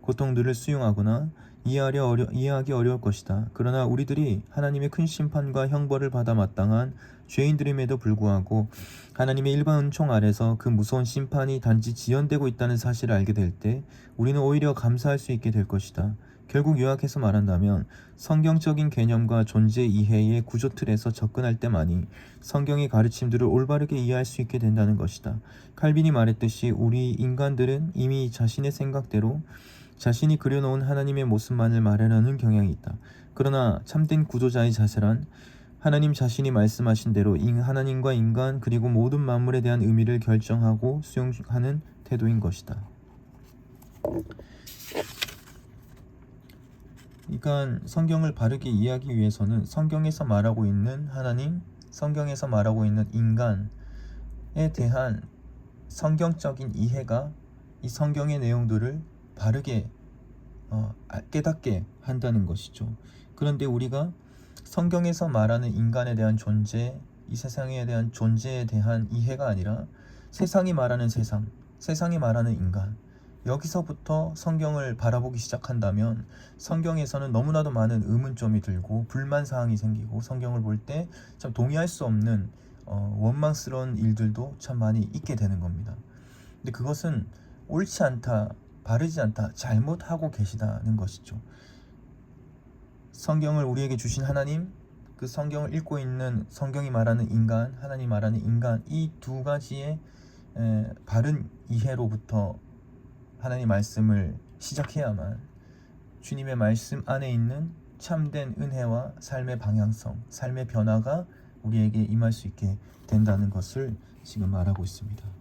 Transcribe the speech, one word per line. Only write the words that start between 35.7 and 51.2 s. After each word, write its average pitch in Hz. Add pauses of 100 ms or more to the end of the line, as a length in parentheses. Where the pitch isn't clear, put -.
하나님 151
자신이 131
말씀하신 110
대로 101
인-, 120
하나님과 131
인간 123
그리고 117
모든 123
만물에 127
대한 120
의미를 113
결정하고 113
수용하는 127 (220)
태도인 113
것이다. - (4000)
그러니까 139
성경을 160
바르게 117
이해하기 123
위해서는 107
성경에서 156
말하고 110
있는 117
하나님, 135 (300)